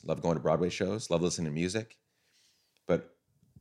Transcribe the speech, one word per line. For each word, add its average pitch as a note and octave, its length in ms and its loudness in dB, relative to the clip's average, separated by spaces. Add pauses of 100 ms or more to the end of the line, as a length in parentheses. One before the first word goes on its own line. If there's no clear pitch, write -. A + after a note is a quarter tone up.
love D#2 160 -2
going E2+ 140 2
to C#2+ 40 -2
Broadway D#2+ 300 2
shows, G2 400 -2
love E2 120 2
listening E2+ 260 0
to D2+ 60 -4
music. F2+ 440 -4 (920)
But - 300 0 (440)